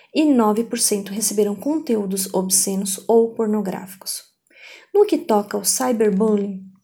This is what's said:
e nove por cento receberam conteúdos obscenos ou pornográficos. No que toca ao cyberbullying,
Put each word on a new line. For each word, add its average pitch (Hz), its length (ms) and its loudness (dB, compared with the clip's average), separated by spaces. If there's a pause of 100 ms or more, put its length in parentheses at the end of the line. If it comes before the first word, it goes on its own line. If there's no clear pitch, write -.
(140)
e 311 100 2
nove 233 400 4
por 233 140 -6
cento 202 340 -2
receberam 208 420 0
conteúdos 208 760 -4
obscenos 190 760 -2
ou 226 260 4
pornográficos. 208 880 -4 (720)
No 403 100 6
que 339 140 2
toca 208 380 0
ao 202 80 -4
cyberbullying, 208 1000 0 (220)